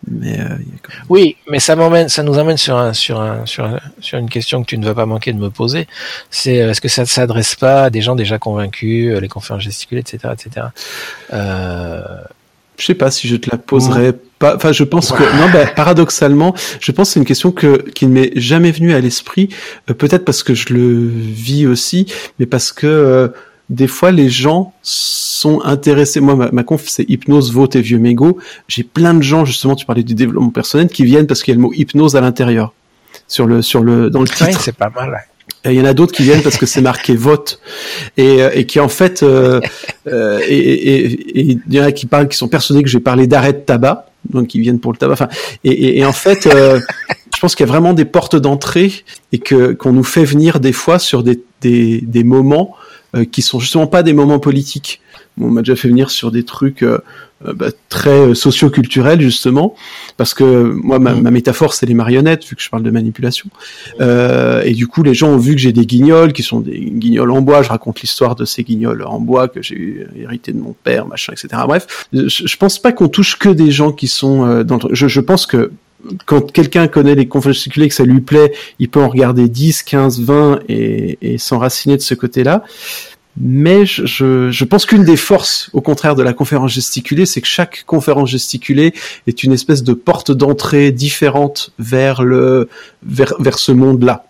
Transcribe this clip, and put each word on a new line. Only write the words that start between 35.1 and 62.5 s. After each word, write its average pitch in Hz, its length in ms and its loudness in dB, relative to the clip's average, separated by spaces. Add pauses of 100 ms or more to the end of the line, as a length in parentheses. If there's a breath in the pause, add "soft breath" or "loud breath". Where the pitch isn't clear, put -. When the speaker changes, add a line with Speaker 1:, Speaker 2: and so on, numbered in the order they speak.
Speaker 1:
Et 131 60 -2
il 127 60 4
y 131 60 4
en 135 40 4
a 135 100 4
d'autres 170 180 2
qui - 80 -2
viennent 147 220 4
parce 147 140 0
que 127 100 0
c'est 131 140 0
marqué 127 340 0
<laughs> - 0 -
vote. 147 440 0 (580 loud breath)
Et, 131 260 4
euh, 135 100 2
et 113 140 0
qui, - 120 0
en 147 80 4
fait, 180 360 0
euh, 127 360 4 (480 loud breath)
euh, 110 400 -2
et, 120 80 0
et, 135 500 2
et, - 340 -6
et 131 180 2 (100)
il 127 60 -4
y 139 80 2
en 143 40 2
a 143 60 2
qui 143 140 -8
parlent, 143 220 0
qui 143 100 -6
sont 127 100 -6
persuadés 143 360 0
que 135 60 0
j'ai 123 100 2
parlé 127 260 2
d'arrêt 139 280 2
de 139 60 -6
tabac. 131 460 0 (240)
Donc, 123 240 -4
ils - 80 -2
viennent 120 180 0
pour 120 120 -6
le 113 80 -6
tabac. 135 140 0
Enfin, 135 160 -4 (340 loud breath)
et, 131 80 2
et, 131 280 2
et 135 60 4
en 139 80 2
fait, 190 320 0
euh, 135 340 6 (280)
<laughs> - 280 -12
je - 40 -6
pense 175 160 0
qu'il 147 100 0
y 117 40 -2
a - 20 0
vraiment 170 220 2
des 160 120 2
portes - 300 0
d'entrée 147 680 0 (280 loud breath)
et - 80 -2
que, 127 340 2
qu'on 127 200 0
nous 127 100 4
fait 165 200 2
venir 151 360 2
des 131 140 0
fois 170 260 0
sur 123 240 -2
des, 120 180 0 (200)
des, 117 400 2
des 117 220 0
moments, 135 520 2 (400 loud breath)
euh, 117 100 0
qui - 160 -6
sont - 180 -2
justement 156 280 0
pas 175 160 2
des 160 100 2
moments 143 260 4
politiques. 139 600 -4 (380 soft breath)
On 117 100 -2
m'a 117 120 0
déjà 123 140 0
fait 123 140 -2
venir 131 220 2
sur 117 200 -6
des 120 120 -2
trucs, 135 380 -4
euh, 117 180 0 (460 loud breath)
euh, - 80 -10
bah, - 140 -6 (220)
très, - 200 -2
euh, 139 260 6
socio-culturels, 139 840 2
justement, 135 560 0 (400 loud breath)
parce - 180 -4
que - 100 2
moi, 127 560 2
ma, 123 140 4
Speaker 2:
Mm. 120 80 0
Speaker 1:
ma 117 100 2
métaphore, 123 420 0
c'est - 120 -2
les 123 80 0
marionnettes, 131 520 2
vu - 100 -16